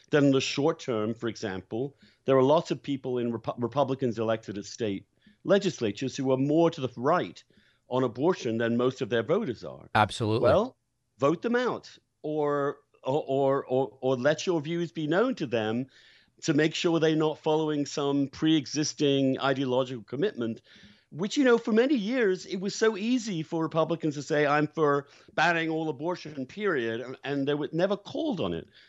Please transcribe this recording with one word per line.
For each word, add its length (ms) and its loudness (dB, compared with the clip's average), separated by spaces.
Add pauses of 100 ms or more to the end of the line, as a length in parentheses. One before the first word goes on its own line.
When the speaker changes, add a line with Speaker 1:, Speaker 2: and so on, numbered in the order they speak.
(100)
Speaker 1:
that 140 4
in 80 6
the 80 4
short 400 0
term, 340 -2
for 140 -4
example, 640 -6 (300)
there 120 4
are 60 6
lots 280 4
of 120 -6
people 360 -4
in 140 -2
Repu-, 260 -6
Republicans 600 -2
elected 400 -2
at 60 -10
state 420 -6 (380)
legislatures 720 0
who 160 0
are 40 2
more 340 4
to 100 -10
the 160 -4
right 460 0 (460)
on 140 0
abortion 560 0
than 180 0
most 260 0
of 60 -6
their 140 0
voters 420 -4
are. 300 -14
Speaker 2:
Absolutely. 540 2
Speaker 1:
Well, 280 2 (420)
vote 240 2
them 140 0
out 340 -4 (320)
or, 560 -2 (260)
or, 220 0
or, 380 2
or, 360 0
or 160 2
let 300 0
your 140 0
views 300 -4
be 160 -6
known 300 2
to 100 -6
them 400 -2 (560)
to 120 0
make 200 2
sure 240 2
they're 160 4
not 240 0
following 480 0
some 420 0
pre-existing 1120 0
ideological 640 0
commitment, 580 -4 (520)
which, 240 -6
you 80 4
know, 140 6
for 140 -4
many 220 4
years, 520 0
it 140 -6
was 140 -4
so 220 2
easy 460 -2
for 200 -4
Republicans 520 0
to 80 -10
say, 240 2
"I'm 220 2
for 380 2 (280)
banning 340 2
all 200 -4
abortion, 580 -6
period," 540 -2
and, 240 -10
and 240 -2
they 60 2
were 180 -4
never 240 0
called 440 -4
on 140 -2
it 140 -8 (200)